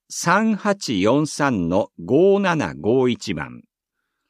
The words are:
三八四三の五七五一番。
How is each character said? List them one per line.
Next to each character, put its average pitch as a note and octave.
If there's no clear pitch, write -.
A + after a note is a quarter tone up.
三 G#3
八 G3
四 C3
三 A#2+
の F#2+
五 F#3
七 D3+
五 A#2+
一 A2
番。 B1+